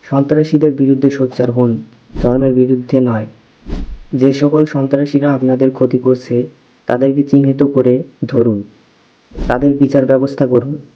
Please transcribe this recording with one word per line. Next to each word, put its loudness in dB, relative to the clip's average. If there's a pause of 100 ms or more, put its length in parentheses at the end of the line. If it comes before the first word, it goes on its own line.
(100)
সন্ত্রাসীদের 2
বিরুদ্ধে 2
সোচ্চার -2
হন, 0 (440)
ধর্মের 2
বিরুদ্ধে 0
নয়। -2 (880)
যে 2
সকল 2
সন্ত্রাসীরা 0
আপনাদের 2
ক্ষতি 0
করছে, 0 (380)
তাদেরকে 0
চিহ্নিত 2
করে 2 (240)
ধরুন, 0 (840)
তাদের 0
বিচার 0
ব্যবস্থা 0
করুন। 0 (180)